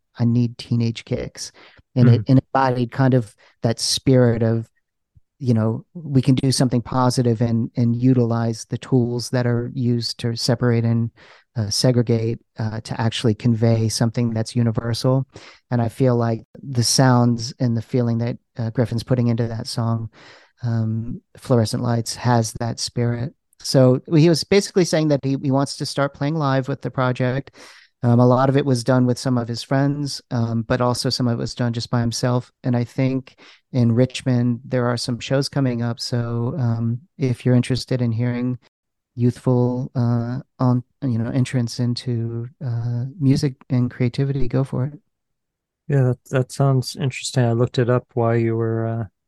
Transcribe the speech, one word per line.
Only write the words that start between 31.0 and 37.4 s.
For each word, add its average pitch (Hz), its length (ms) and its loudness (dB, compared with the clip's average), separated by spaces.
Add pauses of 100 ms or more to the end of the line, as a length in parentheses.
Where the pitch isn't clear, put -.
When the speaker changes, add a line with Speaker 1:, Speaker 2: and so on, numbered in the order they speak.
Speaker 1:
some 123 200 0
of 117 60 0
it 120 40 -4
was 131 160 -6
done 120 180 -2
just 117 160 -8
by 120 120 0
himself. 120 500 -2 (140)
And 123 120 0
I 120 60 0
think 131 540 -4 (340)
in 117 220 2
Richmond, 123 720 0
there 123 220 -2
are 120 100 -2
some 117 240 -6
shows 139 280 -2
coming 123 340 -2
up. 117 180 -4
So, 117 580 -4
um, 117 440 -2 (140)
if 131 300 -2